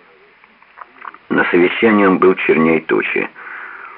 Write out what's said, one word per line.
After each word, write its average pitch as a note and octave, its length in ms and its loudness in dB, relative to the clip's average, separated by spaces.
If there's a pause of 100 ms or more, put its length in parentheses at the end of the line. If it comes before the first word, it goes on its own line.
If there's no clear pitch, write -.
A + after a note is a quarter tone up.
(1300)
На - 160 0
совещании G2+ 600 2
он F#2 120 2
был F#2 180 4
черней D#2+ 460 0
тучи. - 480 -4 (680)